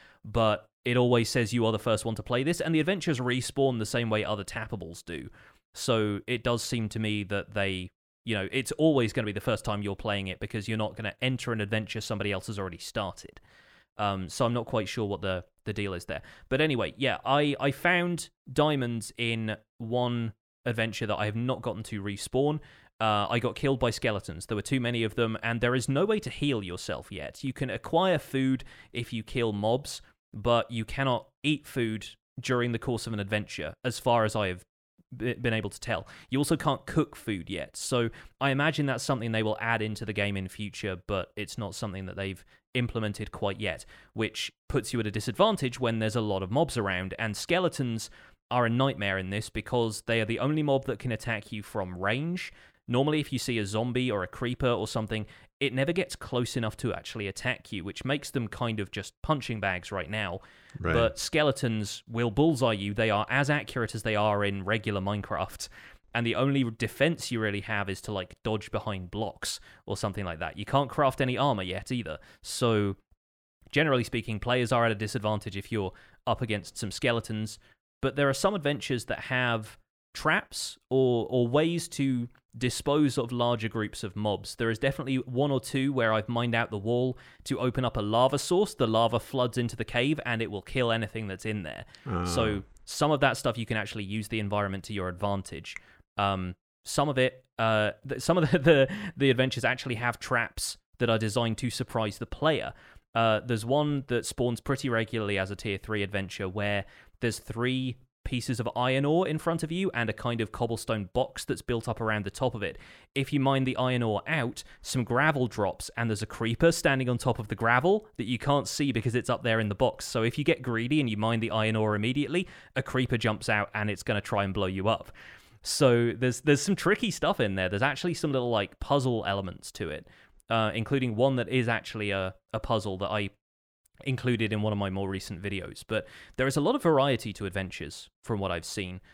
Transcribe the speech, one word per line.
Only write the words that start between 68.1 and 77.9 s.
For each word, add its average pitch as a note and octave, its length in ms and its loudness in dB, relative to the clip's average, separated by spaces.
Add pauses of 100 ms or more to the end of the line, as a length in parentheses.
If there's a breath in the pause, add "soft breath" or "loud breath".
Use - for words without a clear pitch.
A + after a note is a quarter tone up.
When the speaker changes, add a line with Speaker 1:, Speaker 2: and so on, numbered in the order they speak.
Speaker 1:
like, F#2+ 320 -6
dodge A2 260 -2
behind G2 400 -6
blocks - 500 -6 (280 soft breath)
or G2 100 -2
something G#2 260 -2
like E2 160 -6
that. E2 160 -6
You G#2 100 -8
can't C3+ 240 2
craft B2 320 2
any B2+ 180 0
armor B2 240 2
yet F#2 280 -6
either. F2+ 280 -4 (240 soft breath)
So, G#2 540 2 (760)
generally C#3 320 4
speaking, A2 360 -4
players B2 320 2
are A#2+ 140 4
at A2+ 60 4
a G#2+ 40 -2
disadvantage G#2 640 -2
if - 140 -8
you're G2+ 220 -2 (340 soft breath)
up A#2+ 160 0
against G#2 340 -4
some G#2 140 -4
skeletons. A2 640 -2 (440 soft breath)